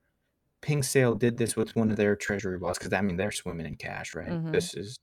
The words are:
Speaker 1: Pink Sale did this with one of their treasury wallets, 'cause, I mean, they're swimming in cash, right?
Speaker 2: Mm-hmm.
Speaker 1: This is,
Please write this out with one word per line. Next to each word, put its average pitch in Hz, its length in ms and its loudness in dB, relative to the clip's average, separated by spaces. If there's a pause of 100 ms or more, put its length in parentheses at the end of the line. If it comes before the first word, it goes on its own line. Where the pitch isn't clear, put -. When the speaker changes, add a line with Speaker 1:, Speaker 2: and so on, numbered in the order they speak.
(640)
Speaker 1:
Pink 147 220 0
Sale 123 320 4
did 117 200 2
this 113 200 -2
with 107 200 -2
one 110 140 4
of 104 80 0
their 104 180 6
treasury 98 400 -2
wallets, 87 220 -2
'cause, 92 160 -2
I 95 80 2
mean, 92 160 0
they're 95 120 0
swimming 82 360 -6
in 76 100 -8
cash, - 380 -8
right? 82 160 -6
Speaker 2:
Mm-hmm. 165 220 -4
Speaker 1:
This 175 200 0
is, 101 300 -10